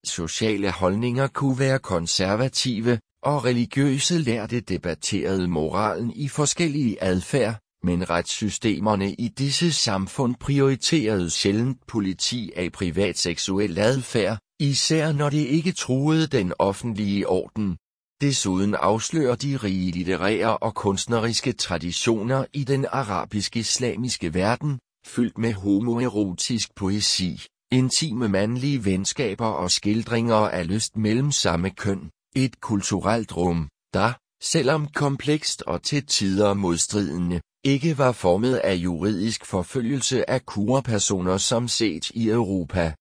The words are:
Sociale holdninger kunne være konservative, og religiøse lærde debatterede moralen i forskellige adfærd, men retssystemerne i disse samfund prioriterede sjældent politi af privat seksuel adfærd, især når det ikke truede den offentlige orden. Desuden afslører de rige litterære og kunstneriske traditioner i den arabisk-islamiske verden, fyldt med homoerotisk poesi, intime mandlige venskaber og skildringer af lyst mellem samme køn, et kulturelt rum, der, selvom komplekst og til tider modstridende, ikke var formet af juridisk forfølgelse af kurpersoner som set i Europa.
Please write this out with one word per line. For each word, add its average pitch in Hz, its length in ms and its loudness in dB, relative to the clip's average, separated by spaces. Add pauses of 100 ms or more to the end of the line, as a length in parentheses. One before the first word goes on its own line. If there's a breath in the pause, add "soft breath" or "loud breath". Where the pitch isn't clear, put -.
Sociale 98 640 -2
holdninger 120 560 0
kunne 135 320 0
være 135 200 2
konservative, 107 1200 0 (240)
og 139 220 0
religiøse 135 720 2
lærde 117 440 0
debatterede 92 840 -2
moralen 87 680 0
i 147 120 -4
forskellige 143 760 0
adfærd, 104 560 0 (240)
men 90 260 0
retssystemerne 98 1040 0
i 120 140 -4
disse 139 440 0
samfund 117 640 0
prioriterede 135 920 2
sjældent 113 580 0
politi 107 680 -2
af 87 160 -4
privat 90 460 -2
seksuel 92 600 -2
adfærd, 113 580 0 (220)
især 156 520 2
når 147 180 0
det 147 180 0
ikke 160 240 2
truede 151 560 2
den 98 320 0
offentlige 101 680 0
orden. 92 500 -2 (440)
Desuden 104 540 2
afslører 117 600 2
de 139 220 -2
rige 95 340 0
litterære 92 680 2
og - 180 -2
kunstneriske 117 800 0
traditioner 110 1000 -2
i 143 100 -4
den 135 280 0
arabisk-islamiske 107 1400 -4
verden, 120 460 0 (260)
fyldt - 320 -2
med 113 160 0
homoerotisk 104 1200 0
poesi, 98 680 0 (300)
intime 127 580 2
mandlige 120 560 0
venskaber 98 600 0
og 90 260 0
skildringer 113 640 2
af 92 320 2
lyst 110 300 -2
mellem 113 340 2
samme 90 380 0
køn, 92 400 -4 (260)
et 131 260 0
kulturelt 104 760 -2
rum, 85 320 0 (240)
der, 107 200 2 (300)
selvom 151 440 0
komplekst 147 760 -2
og - 220 -4
til 143 220 -2
tider 101 480 2
modstridende, 87 880 0 (220)
ikke 139 340 2
var 131 140 4
formet 110 440 2
af 98 200 2
juridisk 92 680 -2
forfølgelse 120 840 -2
af 127 160 -2
kurpersoner 101 920 0
som 120 300 0
set 101 420 -2
i 113 200 -2
Europa. 92 720 0